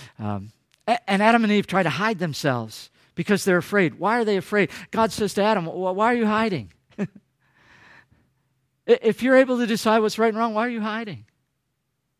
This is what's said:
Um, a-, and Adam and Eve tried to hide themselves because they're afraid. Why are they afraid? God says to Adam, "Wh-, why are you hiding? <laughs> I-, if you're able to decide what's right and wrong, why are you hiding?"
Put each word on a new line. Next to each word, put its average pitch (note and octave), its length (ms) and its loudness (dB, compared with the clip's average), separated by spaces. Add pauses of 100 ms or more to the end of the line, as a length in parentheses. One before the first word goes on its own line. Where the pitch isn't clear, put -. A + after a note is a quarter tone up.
(180)
Um, G#2 340 -8 (340)
a-, A3+ 240 -2
and G3 120 2
Adam A3+ 220 4
and G#3 80 2
Eve G#3 140 0
tried F#3 180 0
to E3 60 0
hide G3 280 -2
themselves C3 720 -4 (240)
because F#3 300 -2
they're F#3 140 4
afraid. F#3+ 400 0
Why G#3 200 0
are A#3 60 0
they G3+ 140 0
afraid? G3+ 320 0 (200)
God A3 220 0
says G#3 220 -4
to G3+ 80 0
Adam, G3+ 240 0
"Wh-, F#3 280 -4
why G#3 120 2
are A#3+ 100 2
you A#3 80 0
hiding? G#3 480 -2 (120)
<laughs> - 140 -20
I-, G3+ 80 -4 (1800)
if - 360 2
you're B3+ 140 4
able B3+ 220 4
to A#3+ 80 0
decide A3 320 2
what's G#3+ 200 0
right A3+ 100 4
and A3 100 -2
wrong, A3+ 160 -2
why G#3+ 120 -2
are B3 40 -4
you A#3 100 -6
hiding?" G#3 460 -8 (920)